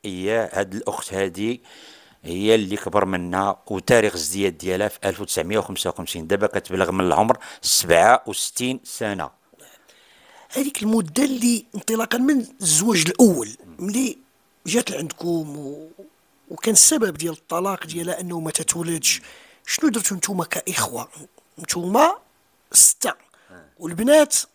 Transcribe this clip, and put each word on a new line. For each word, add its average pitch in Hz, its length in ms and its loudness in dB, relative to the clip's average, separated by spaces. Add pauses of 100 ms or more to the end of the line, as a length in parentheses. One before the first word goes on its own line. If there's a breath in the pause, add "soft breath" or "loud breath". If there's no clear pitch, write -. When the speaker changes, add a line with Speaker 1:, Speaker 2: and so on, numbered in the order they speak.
Speaker 1:
إيه، 101 480 -2
هاد 95 200 -4
الأخت 104 400 -8
هادي 98 480 -4 (640 loud breath)
هي 98 320 2
اللي 101 220 0
كبر 98 280 0
منا، 92 520 -2 (100)
وتاريخ 107 460 2
الازدياد 87 440 -4
ديالها 92 300 -2
في - 180 -8
ألف 98 160 -2
وتسعمية 92 360 -4
وخمسة 92 320 -4
وخمسين. 82 380 -8
دابا 101 200 2
كتبلغ 92 440 -2
من 92 140 -2
العمر 90 320 4 (240 loud breath)
سبعة 90 640 4
وستين 127 560 -6
سنة. 98 460 -6 (1200 soft breath)
Speaker 2:
هذيك 262 300 -4
المدة 220 400 0
اللي 240 420 0 (100)
انطلاقا 226 420 -2
من 262 280 2 (160)
الزواج 180 460 2
الأول، 170 420 6 (300)
ملي 208 380 -4 (480)
جات 202 260 0
لعندكم 160 680 -4
و-، 147 320 -12 (600)
وكان 214 240 -2
السبب 190 440 4
ديال 160 160 -6
الطلاق 180 520 -6
ديالها 170 340 -8
أنه 170 200 -8
ما 156 120 -6
تتولدش، 165 680 -2 (440 loud breath)
شنو - 240 0
درتوا 202 280 -2
نتوما 185 260 -4
كإخوة؟ - 640 -6 (520)
نتوما 208 580 2 (540)
ستة - 420 4 (680 soft breath)
والبنات 233 560 4 (200)